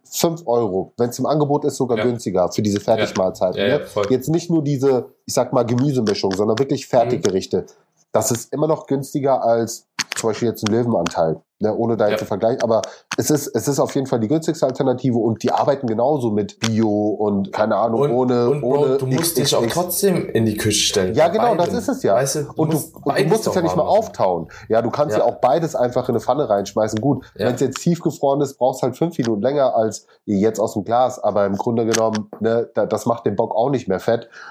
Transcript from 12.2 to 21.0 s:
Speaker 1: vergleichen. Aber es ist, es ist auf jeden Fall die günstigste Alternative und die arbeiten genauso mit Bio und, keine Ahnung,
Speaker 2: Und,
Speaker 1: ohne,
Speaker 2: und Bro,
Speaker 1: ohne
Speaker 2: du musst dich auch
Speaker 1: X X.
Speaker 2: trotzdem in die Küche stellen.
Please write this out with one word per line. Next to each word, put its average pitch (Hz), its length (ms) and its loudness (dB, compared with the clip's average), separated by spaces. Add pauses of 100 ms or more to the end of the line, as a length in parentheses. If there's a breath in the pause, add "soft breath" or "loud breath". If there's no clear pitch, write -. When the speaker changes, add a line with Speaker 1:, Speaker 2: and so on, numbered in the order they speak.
Speaker 1:
vergleichen. 110 380 -2
Aber 113 200 2 (340 loud breath)
es 117 140 -2
ist, 147 240 0
es 113 140 -2
ist 139 100 0
auf - 160 0
jeden 135 140 -2
Fall 123 100 0
die 110 80 0
günstigste 160 400 0
Alternative 127 520 0
und 113 260 0
die 123 80 2
arbeiten 135 340 2
genauso 117 460 0
mit 104 260 -2
Bio 110 320 2 (200)
und, 101 420 -2
keine 107 240 0
Ahnung, 113 240 0
Speaker 2:
Und, 143 120 2
Speaker 1:
ohne, 123 380 2
Speaker 2:
und 143 120 0
Bro, 120 60 -2
Speaker 1:
ohne 135 280 2
Speaker 2:
du 131 100 -2
musst 156 320 0
dich 143 160 0
auch 120 80 2
Speaker 1:
X 117 40 0
X. 113 80 -2
Speaker 2:
trotzdem 180 560 0
in 113 140 0
die 104 120 0
Küche - 240 0
stellen. 95 340 0